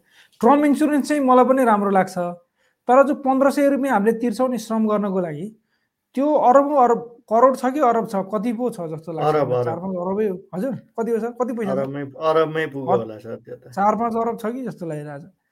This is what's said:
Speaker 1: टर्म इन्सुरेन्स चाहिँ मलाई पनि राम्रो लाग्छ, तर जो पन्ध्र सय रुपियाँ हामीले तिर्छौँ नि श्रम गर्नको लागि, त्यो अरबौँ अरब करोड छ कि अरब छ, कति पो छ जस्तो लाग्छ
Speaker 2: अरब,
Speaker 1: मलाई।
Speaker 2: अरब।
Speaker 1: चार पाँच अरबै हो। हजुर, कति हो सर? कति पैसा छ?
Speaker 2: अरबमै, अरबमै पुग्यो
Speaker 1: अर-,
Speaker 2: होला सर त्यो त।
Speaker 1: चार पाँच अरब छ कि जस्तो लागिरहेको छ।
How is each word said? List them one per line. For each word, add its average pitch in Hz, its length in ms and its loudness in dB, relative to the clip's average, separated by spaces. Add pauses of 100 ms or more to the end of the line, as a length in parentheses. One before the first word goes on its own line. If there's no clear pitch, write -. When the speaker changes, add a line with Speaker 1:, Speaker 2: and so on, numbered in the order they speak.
(420)
Speaker 1:
टर्म 285 220 4
इन्सुरेन्स 285 440 2
चाहिँ 294 140 0
मलाई 254 220 6
पनि 262 200 2
राम्रो 208 260 2
लाग्छ, 190 280 0
तर 180 880 0
जो 294 80 -2
पन्ध्र 262 360 2
सय 285 180 2
रुपियाँ 269 260 0
हामीले 208 180 2
तिर्छौँ 240 360 -2
नि 247 100 -4
श्रम 220 300 -2
गर्नको 202 320 -2
लागि, 170 360 -8 (580)
त्यो 294 200 0
अरबौँ 277 500 4
अरब - 340 0 (120)
करोड 247 260 4
छ 247 100 -4
कि 269 140 -2
अरब 226 280 2
छ, 196 80 -4
कति 202 360 -4
पो 233 180 -4
छ - 100 -12
जस्तो 160 320 -10
लाग्छ 151 240 0
Speaker 2:
अरब, 143 100 2
Speaker 1:
मलाई। 123 100 0
Speaker 2:
अरब। 123 80 0
Speaker 1:
चार 165 120 -4
पाँच 185 200 -8
अरबै 196 320 -2
हो। 180 100 -6 (160)
हजुर, 214 200 -6
कति - 360 -8
हो 226 80 0
सर? 233 120 -4
कति 240 220 -6
पैसा 214 220 -4
छ? 135 40 -2
Speaker 2:
अरबमै, 139 240 -6
अरबमै 156 640 0
पुग्यो 139 200 -8
Speaker 1:
अर-, - 120 2
Speaker 2:
होला 110 200 -8
सर 110 180 -12
त्यो - 200 -18
त। - 160 -20
Speaker 1:
चार 208 240 0
पाँच 226 200 -2
अरब 226 220 -4
छ - 80 -8
कि 247 180 -8
जस्तो 185 220 -10
लागिरहेको 151 320 -10
छ। 185 120 -20 (220)